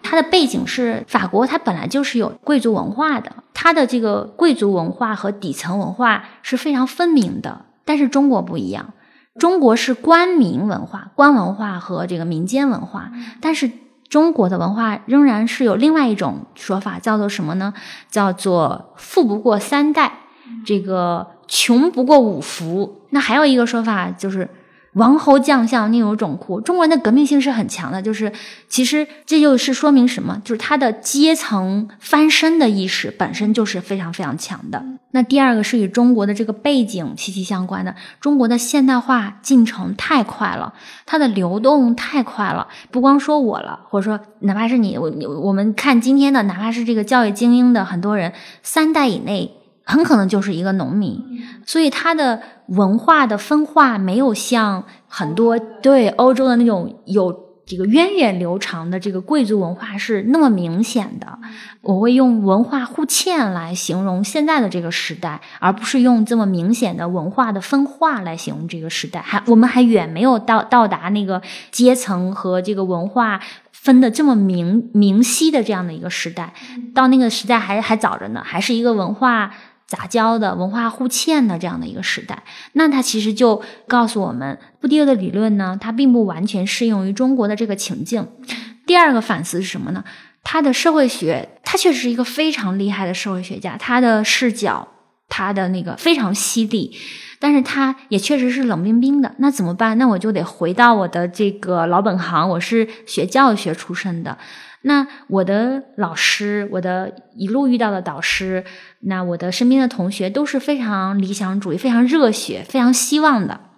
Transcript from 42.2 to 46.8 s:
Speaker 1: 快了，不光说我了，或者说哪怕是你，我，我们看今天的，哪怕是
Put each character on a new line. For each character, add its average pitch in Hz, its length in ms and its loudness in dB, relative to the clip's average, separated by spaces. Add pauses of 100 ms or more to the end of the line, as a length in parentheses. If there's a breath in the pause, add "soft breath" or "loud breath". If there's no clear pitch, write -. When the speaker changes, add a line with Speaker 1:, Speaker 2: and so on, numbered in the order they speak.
Speaker 1:
快 196 320 -4
了， - 140 -6 (240 loud breath)
不 247 100 0
光 277 180 6
说 302 200 0
我 226 200 0
了， - 200 -12 (100)
或 202 100 0
者 196 40 -2
说 214 160 -4 (220)
哪 196 120 0
怕 220 140 -2
是 254 100 2
你， 214 220 0
我， 160 120 -4 (300)
我 196 100 0
们 208 220 0
看 254 260 4
今 254 160 2
天 277 160 4
的， 247 120 2
哪 196 100 0
怕 214 180 -6
是 233 140 -4